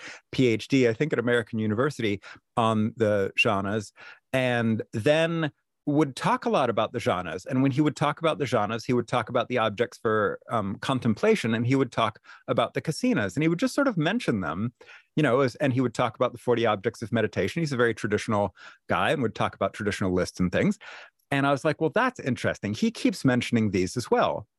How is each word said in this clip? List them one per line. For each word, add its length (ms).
P 160
H 200
D, 180
I 60
think, 220
at 40
American 420
University 600
on 380
the 420
jhanas, 540
and 480
then 600
would 280
talk 280
a 60
lot 180
about 240
the 60
jhanas. 480
And 160
when 80
he 100
would 140
talk 240
about 200
the 60
jhanas, 400
he 80
would 140
talk 220
about 180
the 120
objects 440
for, 380
um, 300
contemplation, 760
and 100
he 120
would 160
talk 260
about 260
the 80
kasinas, 540
and 80
he 40
would 120
just 120
sort 140
of 100
mention 440
them, 320
you 80
know, 200
as, 140
and 160
he 80
would 140
talk 220
about 160
the 60
forty 280
objects 360
of 100
meditation. 480
He's 120
a 40
very 180
traditional 580
guy 220
and 120
would 140
talk 180
about 200
traditional 380
lists 280
and 100
things. 260
And 160
I 60
was 120
like, 160
"Well, 140
that's 240
interesting. 560
He 160
keeps 340
mentioning 460
these 260
as 140
well." 380